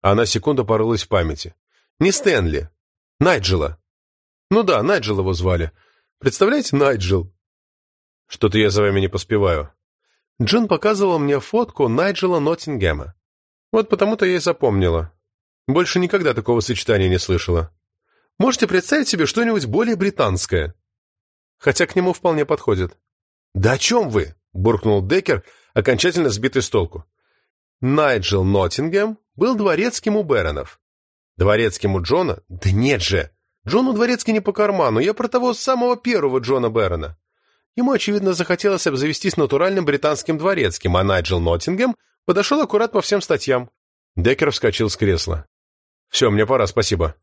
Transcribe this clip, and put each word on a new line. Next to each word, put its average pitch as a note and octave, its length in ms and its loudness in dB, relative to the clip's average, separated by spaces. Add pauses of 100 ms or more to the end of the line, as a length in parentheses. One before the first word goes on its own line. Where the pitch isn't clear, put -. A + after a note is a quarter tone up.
Она G#2 240 2
секунду B2+ 400 0
порылась A2 380 0
в - 40 -14
памяти. E2+ 480 -2 (440)
"Не F#3 120 4
Стэнли. F2 580 0 (500)
Найджела. F#2 580 2 (720)
Ну G#3+ 140 4
да, D#3 180 2
Найджел A2+ 380 0
его F#2+ 140 0
звали. E2+ 380 0 (460)
Представляете, G3+ 580 0
Найджел?" G2 560 0 (960)
"Что-то G#2 300 -2
я G#2+ 120 4
за G2 120 0
вами G2 180 2
не F#2+ 80 0
поспеваю". F#2 640 -2 (720)
Джон G3+ 260 0
показывал F#3+ 520 0
мне C#3+ 200 0
фотку G#3+ 480 -2
Найджела F3 520 0
Ноттингема. G#2+ 720 -4 (580)
Вот A3 180 0
потому-то G#3 360 0
я F#3 100 0
и F3 40 -2
запомнила. G2 720 0 (540)
Больше E3+ 320 0
никогда F3+ 340 0
такого A2+ 280 0
сочетания G2+ 480 0
не F2+ 100 2
слышала. E2+ 520 -2 (680)
Можете A#3+ 260 2
представить G#3+ 420 0
себе D#3+ 200 0
что-нибудь A3 400 0
более A3 280 0
британское? G2 800 -2 (840)
Хотя C#3+ 260 0
к - 100 -10
нему F3+ 160 2
вполне D#3 340 0
подходит. F#2 520 -2 (560)
"Да G2+ 200 2
о C3+ 40 0
чём A3 320 0
вы?" F#2+ 260 -2 (180)
буркнул G#2 520 0
Деккер — D3+ 380 0 (300)
окончательно D#3 560 2
сбитый A#2+ 320 -2
с - 80 -6
толку. F2 360 -2 (760)
Найджел B2 640 2
Ноттингем D#3 720 0 (180)
был A3+ 200 0
дворецким G#3 600 0
у G#3+ 80 0
Бэронов. E2 560 -2 (580)
Дворецким G2+ 580 2
у F#2 60 -2
Джона? C3+ 480 -2
Да F2+ 220 -2
нет A2+ 300 2
же! E2+ 300 -2 (360)
Джону A#3+ 260 2
дворецкий A#3 400 0
не G#3+ 60 2
по G3 140 -2
карману, F3 460 0
я F#3+ 140 0
про A#3+ 140 -4
того B3 260 0
самого B3 420 -2
первого D#3 440 0
Джона B2 300 0
Бэрона. F2 480 -2 (580)
Ему, B3 160 0
очевидно, G3+ 420 0
захотелось F3+ 540 -2
обзавестись D3+ 500 -2
натуральным E3+ 480 0
британским D3 520 0
дворецким, C3 600 0
а F#2 60 2
Найджел F#2 360 0
Ноттингем E3+ 560 0 (300)
подошёл G3+ 360 0
аккурат A3 300 0
по G3+ 100 0
всем - 200 -2
статьям. B2+ 480 -2 (460)
Деккер C3 360 2
вскочил A2 380 0
с - 80 -6
кресла. E2+ 480 -2 (640)
"Всё, - 220 2
мне G#2+ 140 2
пора, A#2 220 0
спасибо". F2+ 560 -2